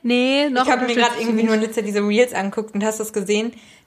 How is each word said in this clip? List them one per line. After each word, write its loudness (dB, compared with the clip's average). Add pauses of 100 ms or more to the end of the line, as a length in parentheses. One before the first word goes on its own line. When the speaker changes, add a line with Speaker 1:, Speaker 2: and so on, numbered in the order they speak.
Speaker 1:
nee, 2
noch 0
Speaker 2:
Ich 2
hab 2
mir 0
Speaker 1:
unterstütze 0
Speaker 2:
grad -4
Speaker 1:
ich -4
Speaker 2:
irgendwie 2
Speaker 1:
nicht. 4
Speaker 2:
nur 4
letzte -2
diese -2
Reels 2
angeguckt -6
und -2
hast -2
du -4
das -10
gesehen, -2 (340)